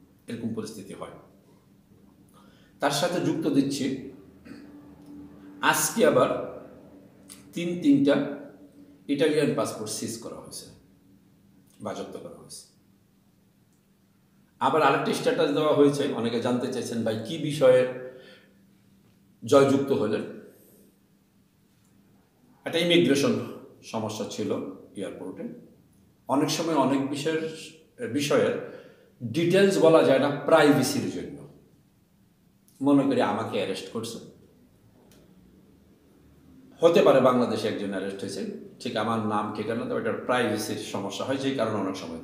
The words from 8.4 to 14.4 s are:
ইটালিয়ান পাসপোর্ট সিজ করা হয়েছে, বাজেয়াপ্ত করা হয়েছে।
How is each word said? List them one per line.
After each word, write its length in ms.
ইটালিয়ান 480
পাসপোর্ট 360
সিজ 300
করা 120
হয়েছে, 320
বাজেয়াপ্ত 360
করা 220
হয়েছে। 280